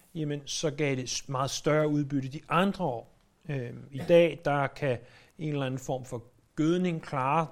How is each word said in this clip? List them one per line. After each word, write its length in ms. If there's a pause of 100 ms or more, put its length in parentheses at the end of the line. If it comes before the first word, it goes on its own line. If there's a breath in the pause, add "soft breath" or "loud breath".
(160 soft breath)
jamen, 300
så 260
gav 240
det 140
s-, 200
meget 200
større 380
udbytte 420
de 200
andre 360
år. 320 (320)
Øhm, 420
i 160
dag, 380
der 220
kan 320 (380 loud breath)
en 120
eller 160
anden 140
form 260
for 180 (320)
gødning 460
klare 500